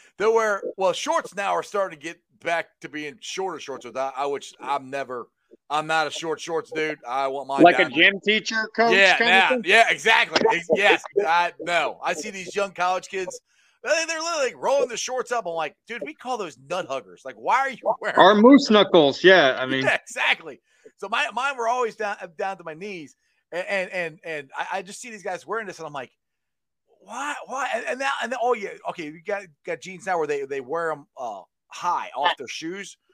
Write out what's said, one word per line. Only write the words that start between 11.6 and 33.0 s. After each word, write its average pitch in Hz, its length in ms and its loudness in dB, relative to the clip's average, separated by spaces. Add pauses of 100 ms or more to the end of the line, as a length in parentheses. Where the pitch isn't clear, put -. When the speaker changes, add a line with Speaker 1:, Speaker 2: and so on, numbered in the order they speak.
Speaker 1:
I 165 100 -2
see 214 180 -8
these 190 240 -10
young 196 160 -2
college 180 380 -2
kids. 185 300 -8 (440)
They, 247 80 -2 (160)
they're 320 120 -4
literally, 320 340 -2
like, 131 80 -16
rolling 247 280 2
their 220 80 -8
shorts 247 340 -6
up. 233 140 -4
I'm 170 80 -6
like, 160 220 -6 (120)
"Dude, 233 160 -10
we 294 120 -12
call 247 220 -8
those 156 200 -10 (100)
nut 175 220 -6
huggers. 92 340 -10
Like, 127 120 -14
why 160 240 0
are 269 100 -2
you 240 80 -12 (240)
wearing" 208 180 -2
Speaker 2:
Or 185 160 10
moose 247 360 8
knuckles. 190 520 6
Yeah, 165 340 8
I 127 100 -4
mean. 131 180 -2
Speaker 1:
Yeah, 233 160 2
exactly. 247 580 -4 (380)
So 196 100 -10
my, 254 240 -4
mine 262 240 -4
were 233 140 -4
always 247 260 -2
down, 208 220 -6 (200)
down 196 200 -6
to 175 80 -20
my 160 80 -12
knees, 170 420 -14 (360)
and, 175 160 -6
and, 196 240 -4
and, 170 320 -8
and 151 340 -10
I, 175 220 -6
I - 20 -10
just 190 180 -16
see 247 120 -16
these 214 120 -18
guys 180 220 -10
wearing 208 220 -8
this, 175 100 -14
and 160 80 -14
I'm 147 80 -14
like, 131 180 -12 (880)
"Why, 262 360 -10 (100)
why?" 254 280 -6
And, 233 120 -6
and 247 140 -6
now, 269 100 -2 (140)
and 233 80 -6
then, 254 100 -6
oh 240 140 2
yeah, 214 140 -8 (200)
okay, 170 160 -10
you 160 200 -14
got, 202 180 -4 (200)
got 165 160 -8
jeans 185 280 -14
now 185 100 -2
where 156 100 0
they, 143 180 -2
they 139 140 -6
wear 160 320 -4
'em, 143 140 -8 (100)
uh, 110 260 -10 (260)
high 151 500 -4
off 147 200 0
their 123 120 -14
shoes. 180 480 -12 (160)